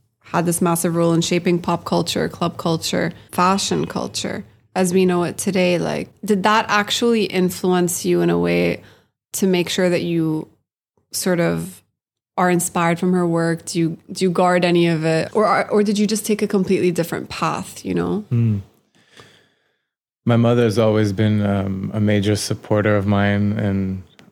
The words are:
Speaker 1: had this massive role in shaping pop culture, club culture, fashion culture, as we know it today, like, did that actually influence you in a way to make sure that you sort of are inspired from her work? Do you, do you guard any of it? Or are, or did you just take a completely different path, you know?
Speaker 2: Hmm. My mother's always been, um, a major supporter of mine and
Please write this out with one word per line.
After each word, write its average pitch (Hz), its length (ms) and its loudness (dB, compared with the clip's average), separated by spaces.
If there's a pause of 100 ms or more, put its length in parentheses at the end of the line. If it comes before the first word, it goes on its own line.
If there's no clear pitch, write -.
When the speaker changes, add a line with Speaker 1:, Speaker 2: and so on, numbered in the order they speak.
(200)
Speaker 1:
had 170 260 -4
this 175 160 0
massive 170 360 0
role 170 160 2
in 165 80 2
shaping 175 360 0
pop 170 280 -4
culture, 170 420 -2
club 170 300 -6
culture, 170 560 -2 (180)
fashion 180 540 0
culture, - 580 -8 (320)
as 185 180 0
we 185 120 4
know 180 180 2
it 151 140 -6
today, 180 420 0
like, 156 300 -4 (160)
did 196 180 0
that 214 240 2
actually 214 560 0
influence 180 800 0
you 175 160 2
in 170 100 2
a 170 80 2
way 175 440 0 (580)
to 196 80 2
make 175 220 2
sure 185 200 0
that 175 140 0
you 160 460 -2 (640)
sort 180 260 0
of 170 420 -2 (540)
are 180 160 2
inspired 170 480 0
from 180 140 2
her 180 120 2
work? 165 380 0
Do - 160 -6
you, 165 180 -2 (140)
do 185 140 -4
you 185 60 2
guard 180 340 2
any 170 220 4
of 160 180 0
it? 160 280 0
Or 214 120 2
are, 190 260 0
or 208 100 2
did 202 160 0
you 208 80 2
just 208 200 -2
take 208 160 0
a 208 60 -2
completely 185 440 2
different - 380 -4
path, - 560 -6
you 185 80 -4
know? 175 340 -2
Speaker 2:
Hmm. 117 300 0 (1700)
My 117 100 4
mother's 117 420 4
always 107 360 2
been, 107 320 2
um, 98 480 -2
a 107 80 -2
major 104 340 2
supporter 104 600 0
of 98 100 0
mine 101 460 2
and 98 500 -2 (280)